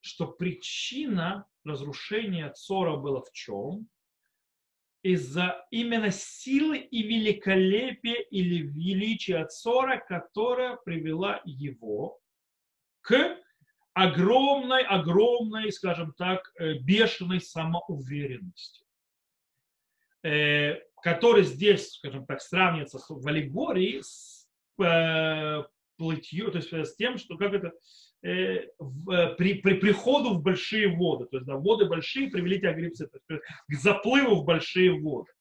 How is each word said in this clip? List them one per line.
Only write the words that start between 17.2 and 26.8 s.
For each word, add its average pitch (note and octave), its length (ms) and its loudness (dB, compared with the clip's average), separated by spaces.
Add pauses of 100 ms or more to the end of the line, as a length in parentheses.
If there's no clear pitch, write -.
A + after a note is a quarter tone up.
самоуверенности, C#3+ 1500 -8 (1400)
э, D3 520 2 (260)
который G#3 420 6
здесь, D#3 500 2
скажем C3+ 320 -12
так, - 160 -8
сравнивается E3+ 580 0
с, - 100 -20
в C3+ 160 -10
аллегории F#3 760 -2
с, - 440 -20 (360)
э, D#3+ 840 2 (340)
плытью, E3 540 -4
то E3+ 60 -4
есть, - 160 -8
э, D#3+ 120 -4